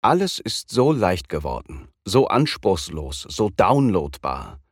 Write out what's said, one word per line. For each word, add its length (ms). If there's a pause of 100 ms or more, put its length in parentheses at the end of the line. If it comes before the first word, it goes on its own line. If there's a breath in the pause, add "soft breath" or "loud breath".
Alles 380
ist 320
so 220
leicht 360
geworden, 600 (160)
so 220
anspruchslos, 1000
so 220
downloadbar. 1080 (100)